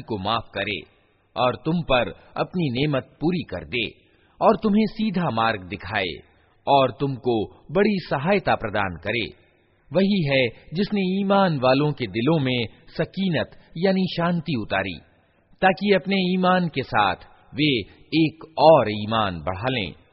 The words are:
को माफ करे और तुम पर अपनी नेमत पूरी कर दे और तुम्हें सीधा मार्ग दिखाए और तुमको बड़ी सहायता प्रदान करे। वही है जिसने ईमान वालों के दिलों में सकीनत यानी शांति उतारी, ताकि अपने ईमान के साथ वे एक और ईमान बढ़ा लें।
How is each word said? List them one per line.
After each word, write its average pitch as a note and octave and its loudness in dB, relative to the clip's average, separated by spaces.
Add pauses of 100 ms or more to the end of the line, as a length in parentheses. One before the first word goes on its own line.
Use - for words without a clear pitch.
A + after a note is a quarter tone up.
को A2+ -6
माफ G#2+ -4
करे G2 -4 (560)
और B2 0 (100)
तुम E3 0
पर A#2+ 0 (280)
अपनी D#3 -2
नेमत C3 -2 (120)
पूरी E3 0
कर F2 -8
दे A2+ -4 (560)
और G3+ 4
तुम्हें G#3+ 2
सीधा F#3+ -2
मार्ग A2+ -2
दिखाए F#2+ -4 (540)
और C3+ 4
तुमको B2+ -2 (360)
बड़ी G3+ 2 (120)
सहायता D#3 0
प्रदान G2 -4
करे। A2 -4 (680)
वही F#3+ 2
है C3+ 2 (320)
जिसने G3+ -2 (180)
ईमान G3 2
वालों C3+ 2
के B2+ -6
दिलों A#2+ 0
में B2+ 0 (320)
सकीनत D3 -2 (260)
यानी F#3+ 2 (100)
शांति E3+ -2
उतारी, G2 -4 (640)
ताकि F#3+ 4
अपने F#3+ 0 (160)
ईमान F#3 2
के C3+ -4
साथ G2+ 0 (300)
वे D3 2 (460)
एक D#3 0 (180)
और D3 8
ईमान G#2 -2
बढ़ा F#2 -6
लें। G#2 -4 (200)